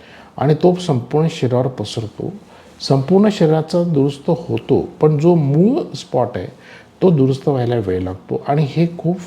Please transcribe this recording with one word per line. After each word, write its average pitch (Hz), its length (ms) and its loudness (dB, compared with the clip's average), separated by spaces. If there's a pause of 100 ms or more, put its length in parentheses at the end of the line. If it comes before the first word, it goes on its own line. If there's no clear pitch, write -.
(380)
आणि 147 160 4
तो 175 200 2
संपूर्ण 151 560 -2
शरीरावर 123 360 -2
पसरतो, - 680 -8 (480)
संपूर्ण 170 520 2
शरीराचा 160 520 2
दुरुस्त 147 460 0
होतो, - 580 -2 (120)
पण 156 180 2
जो 170 160 4
मूळ 165 600 2
स्पॉट 123 400 -2
आहे, 90 100 -8 (560)
तो 180 80 6
दुरुस्त 135 380 2
व्हायला 120 280 0
वेळ 92 260 -2
लागतो 95 460 -8
आणि 147 220 0
हे 160 160 0 (120)
खूप 180 280 -4